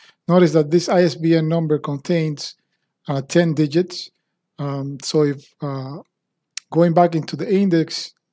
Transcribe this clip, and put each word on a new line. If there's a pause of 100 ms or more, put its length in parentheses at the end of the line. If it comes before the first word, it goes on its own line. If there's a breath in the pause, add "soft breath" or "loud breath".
(260 soft breath)
Notice
that
this
I
S
B
N
number
contains, (520)
uh,
ten
digits. (460)
Um,
so
if,
uh, (720)
going
back
into
the
index (180)